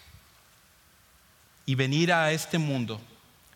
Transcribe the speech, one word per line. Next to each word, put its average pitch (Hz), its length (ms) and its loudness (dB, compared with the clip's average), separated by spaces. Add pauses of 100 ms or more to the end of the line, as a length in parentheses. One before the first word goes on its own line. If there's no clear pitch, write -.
(1700)
y 135 80 0
venir 143 380 2
a 160 180 4
este 160 280 -2
mundo 123 420 -2 (540)